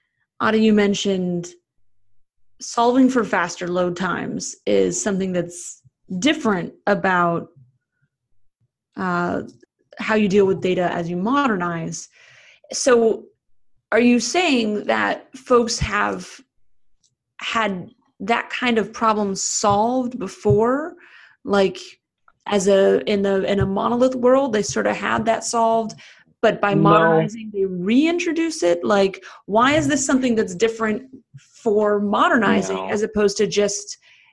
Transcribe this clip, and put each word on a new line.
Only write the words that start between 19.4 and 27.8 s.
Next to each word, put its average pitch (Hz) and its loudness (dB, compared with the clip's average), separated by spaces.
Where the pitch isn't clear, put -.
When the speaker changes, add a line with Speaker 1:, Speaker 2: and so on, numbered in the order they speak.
Speaker 1:
before? 226 0
Like, 190 2
as 196 0
a, 196 4
in 202 0
the, 196 0
in 202 2
a 196 2
monolith 240 0
world, 254 2
they 208 0
sort 208 -2
of 208 0
had 220 -2
that 226 -2
solved, 226 0
but 214 2
by 202 0
Speaker 2:
No. 160 2
Speaker 1:
modernizing, 165 2
they 196 -2
reintroduce 311 0